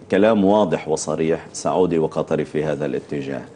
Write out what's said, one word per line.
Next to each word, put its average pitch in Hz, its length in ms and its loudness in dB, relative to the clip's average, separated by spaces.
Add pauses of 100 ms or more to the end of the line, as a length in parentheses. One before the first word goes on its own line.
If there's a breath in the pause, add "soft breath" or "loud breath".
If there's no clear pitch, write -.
(100)
كلام 104 340 4
واضح 95 440 2
وصريح 78 640 -2
سعودي 82 460 0
وقطري 76 460 -2
في 76 200 -4
هذا 73 220 -4
الاتجاه. 67 540 -6 (160)